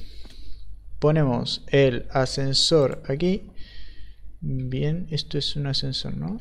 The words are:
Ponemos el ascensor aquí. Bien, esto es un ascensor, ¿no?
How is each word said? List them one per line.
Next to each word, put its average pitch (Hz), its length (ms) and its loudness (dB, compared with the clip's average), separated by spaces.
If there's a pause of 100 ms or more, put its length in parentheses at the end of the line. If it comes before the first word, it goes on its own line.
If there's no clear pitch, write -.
(1000)
Ponemos 139 680 2
el 131 420 4
ascensor 135 1000 2
aquí. 175 440 0 (880)
Bien, 143 680 -2
esto 151 280 -2
es - 160 -2
un 143 140 -2
ascensor, 131 480 -2
¿no? 170 240 -4